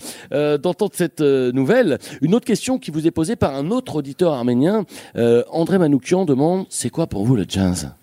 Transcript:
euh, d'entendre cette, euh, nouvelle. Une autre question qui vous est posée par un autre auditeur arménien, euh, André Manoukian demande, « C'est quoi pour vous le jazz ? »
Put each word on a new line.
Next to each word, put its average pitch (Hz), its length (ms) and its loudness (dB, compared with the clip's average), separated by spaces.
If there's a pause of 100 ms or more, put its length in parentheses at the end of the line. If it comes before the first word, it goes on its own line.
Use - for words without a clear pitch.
(340)
euh, 147 240 2
d'entendre 180 380 -2
cette, 165 260 -2
euh, 135 300 2
nouvelle. 139 480 2 (240)
Une 170 100 2
autre 240 140 0
question 254 320 -2
qui - 100 -14
vous 151 160 -2
est 165 60 2
posée 165 240 -2
par 160 180 -2
un 143 160 -4
autre 247 280 -4
auditeur 147 360 -2
arménien, 135 520 0 (320)
euh, 117 340 4
André 165 260 0
Manoukian 175 480 2
demande, « 156 440 0
C'est - 200 -6
quoi 165 160 -4
pour 98 180 -4
vous 127 120 2
le 95 120 0
jazz ? » 87 440 -2 (120)